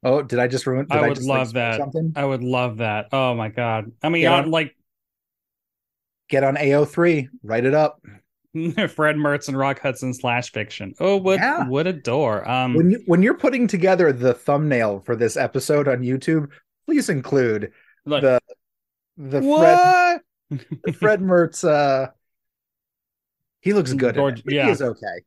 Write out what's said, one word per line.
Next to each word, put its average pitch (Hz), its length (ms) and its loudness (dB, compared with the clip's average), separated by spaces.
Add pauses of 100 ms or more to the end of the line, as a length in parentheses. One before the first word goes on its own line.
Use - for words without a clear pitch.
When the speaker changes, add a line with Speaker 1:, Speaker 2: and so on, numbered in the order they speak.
Speaker 1:
Oh, 131 180 2
did 123 180 -2
I 123 80 2
just 127 180 -4
ruin, 135 220 -2
did 147 100 0
Speaker 2:
I 151 60 2
Speaker 1:
I 120 60 2
Speaker 2:
would 139 60 -2
Speaker 1:
just, 131 120 -6
like, 135 120 0
Speaker 2:
love 127 100 -2
Speaker 1:
spoil 120 140 -4
Speaker 2:
that. 113 160 -2
Speaker 1:
something? 160 360 -4
Speaker 2:
I 143 100 -2
would 131 180 -4
love 123 340 -2
that. 107 340 -4
Oh, 127 240 0
my 110 140 -6
God. 113 420 -4 (100)
I 151 80 -2
mean, 165 140 0
Speaker 1:
Get 165 100 4
Speaker 2:
I, 175 60 4
Speaker 1:
on 160 120 -2
Speaker 2:
like, 160 240 -2 (1500)
Speaker 1:
get 135 140 2
on 139 140 2
A 143 180 2
O 147 100 4
three. 156 440 0 (140)
Write 113 220 -2
it 135 80 2
up. 151 280 2 (520)
Speaker 2:
<laughs> - 0 -
Fred 160 600 -2
Mertz 143 320 -2
and 135 100 -4
Rock 135 240 -2
Hudson 127 320 -6
slash 123 380 -4
fiction. 104 480 -10
Oh, 196 180 2
what, 190 220 0
Speaker 1:
Yeah. 277 280 -2
Speaker 2:
what 139 200 -2
a 190 60 -4
door. 127 540 -2
Um, 127 280 -2
Speaker 1:
When 170 160 4
you, 240 160 -2
when 175 160 4
you're 226 140 2
putting 247 300 0
together 180 460 2
the 123 200 0
thumbnail 127 680 0
for 120 140 -4
this 113 220 -2
episode 143 500 0
on 127 140 0
YouTube, 139 480 -2 (360)
please 294 240 0
include 123 640 -2 (340)
Speaker 2:
Look. 147 160 -2
Speaker 1:
the, 127 180 4 (800)
the 143 240 -4
Speaker 2:
What? 349 800 4 (280)
Speaker 1:
Fred, 139 120 -8 (220)
the 170 100 -4
Fred 208 280 0
Mertz. 175 460 2
Uh, 139 440 0 (1500)
he 196 120 0
looks 151 200 0
good 127 220 0
in 143 60 0
Speaker 2:
Gorg-, 135 180 -2
Speaker 1:
it. - 60 -16
Ricky 143 120 -2
Speaker 2:
yeah. - 120 2
Speaker 1:
is 165 120 0
okay. 104 460 -6